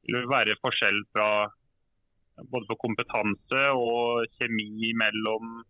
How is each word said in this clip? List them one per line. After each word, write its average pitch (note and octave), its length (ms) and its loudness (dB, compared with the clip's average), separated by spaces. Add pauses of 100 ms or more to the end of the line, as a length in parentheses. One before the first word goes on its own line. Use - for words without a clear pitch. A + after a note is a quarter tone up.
vil B2 220 0
være A2+ 300 2
forskjell G#2 400 0 (100)
fra G#2+ 200 2 (1080)
både B2 300 -6
på A2+ 120 -4
kompetanse A2+ 840 -2 (100)
og A#2+ 600 0
kjemi A2+ 640 -4
mellom A2 760 -2